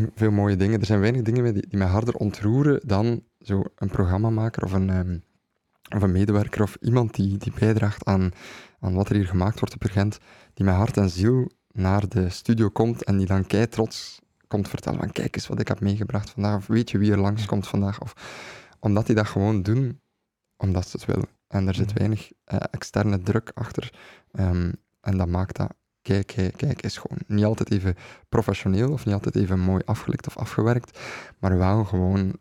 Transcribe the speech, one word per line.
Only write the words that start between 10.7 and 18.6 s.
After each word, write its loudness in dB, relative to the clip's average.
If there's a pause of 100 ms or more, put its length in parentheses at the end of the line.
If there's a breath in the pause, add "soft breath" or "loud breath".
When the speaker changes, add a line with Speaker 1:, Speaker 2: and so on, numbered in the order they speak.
Speaker 1:
hart 2
en 4
ziel 2 (200)
naar 0
de 2
studio 2
komt 0
en 2
die 2
dan 2
kei 2
trots -6 (260)
komt -2
vertellen -4
van: -4
"Kijk -6
eens -6
wat -4
ik -2
heb -2
meegebracht -2
vandaag," -2
of -8
"Weet 0
je 0
wie 4
er 4
langskomt 0
vandaag?" -2
Of, -12 (680 loud breath)